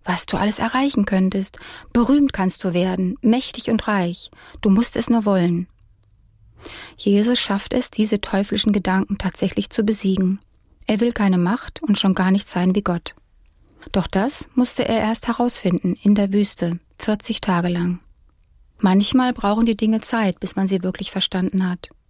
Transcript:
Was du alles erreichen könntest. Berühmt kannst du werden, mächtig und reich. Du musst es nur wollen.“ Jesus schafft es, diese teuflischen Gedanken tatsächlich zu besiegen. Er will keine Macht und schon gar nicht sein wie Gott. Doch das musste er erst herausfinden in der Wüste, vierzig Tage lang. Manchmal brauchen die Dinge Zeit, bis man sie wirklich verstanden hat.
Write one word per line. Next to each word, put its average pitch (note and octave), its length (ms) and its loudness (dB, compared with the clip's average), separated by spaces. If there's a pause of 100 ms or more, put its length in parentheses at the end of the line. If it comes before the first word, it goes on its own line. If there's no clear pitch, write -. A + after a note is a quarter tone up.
Was F3+ 200 -2
du - 140 -2
alles G#3+ 200 0
erreichen B3+ 460 0
könntest. F#3+ 540 -2 (340)
Berühmt C4+ 400 4
kannst F#3+ 320 -2
du F3+ 80 -2
werden, F#3 480 0
mächtig - 480 0
und A3+ 180 0
reich. F3+ 440 -2 (320)
Du G#3+ 80 2
musst A3 260 2
es - 140 0
nur A#3 140 2
wollen.“ F3+ 440 0 (1300)
Jesus G#3+ 420 2
schafft - 340 -2
es, B3+ 180 0
diese G#3+ 300 0
teuflischen G3+ 520 0
Gedanken F#3+ 460 0
tatsächlich - 520 -4
zu A3 140 -2
besiegen. F#3+ 560 0 (460)
Er G#3 140 0
will A#3+ 120 2
keine G3 260 2
Macht F3+ 440 -2
und A3 160 2
schon F#3+ 160 2
gar F#3 160 2
nicht G3 180 0
sein F#3 260 0
wie G3+ 80 0
Gott. - 320 -4 (800)
Doch F#3+ 140 0
das A3+ 480 -2
musste B3 340 0
er A3+ 120 2
erst A3 280 -2
herausfinden G3 720 0
in G#3 120 6
der G3+ 180 2
Wüste, F3 460 0 (200)
vierzig - 440 -2
Tage F3 260 0
lang. F3 320 -2 (800)
Manchmal G3+ 540 2
brauchen A3 340 0
die A3+ 100 0
Dinge A3 240 0
Zeit, G#3+ 400 0
bis - 160 -4
man G3 100 0
sie F#3 160 0
wirklich F#3 280 -6
verstanden F#3 580 -2
hat. - 220 -8 (200)